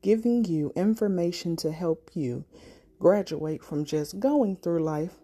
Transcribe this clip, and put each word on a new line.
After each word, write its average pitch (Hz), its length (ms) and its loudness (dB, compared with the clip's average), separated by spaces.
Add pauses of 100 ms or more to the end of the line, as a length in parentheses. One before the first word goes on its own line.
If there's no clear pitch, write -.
giving 226 460 2
you 156 280 -2
information 180 800 0
to 156 140 -2
help 160 440 -4
you 135 320 -4 (520)
graduate 156 640 0
from 151 220 -4
just 151 340 -4
going 240 380 2
through 170 260 -2
life 156 420 -4